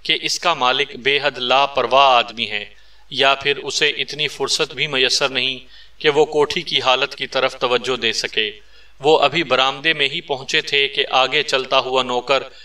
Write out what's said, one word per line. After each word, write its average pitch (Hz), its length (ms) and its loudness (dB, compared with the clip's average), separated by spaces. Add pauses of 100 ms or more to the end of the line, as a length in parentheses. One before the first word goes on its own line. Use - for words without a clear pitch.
कि 160 80 0
इसका 156 420 -2
मालिक 131 480 0
बेहद 139 340 0
लापरवाह 131 800 4
आदमी 117 280 -2
है, 104 300 -8 (360)
या 135 240 2
फिर 139 220 -2
उसे 143 320 -2
इतनी 143 380 -4
फुर्सत 139 460 -4
भी 143 140 -4
मयसर 131 420 2
नहीं 131 320 -4 (400)
कि 156 80 2
वो 147 160 4
कोठी 151 360 0
की 147 180 -2
हालत 131 340 0
की 135 140 -8
तरफ 131 340 -2
तवज्जो 123 360 0
दे 113 160 0
सके। 110 360 -2 (520)
वो 151 140 6
अभी 143 280 4
बरामदे 135 500 0
में 143 160 0
ही 165 120 -8
पहुंचे 135 400 -4
थे 143 260 0
कि 139 160 -2
आगे 131 400 2
चलता 131 340 0
हुआ 127 260 0
नौकर 123 420 0 (200)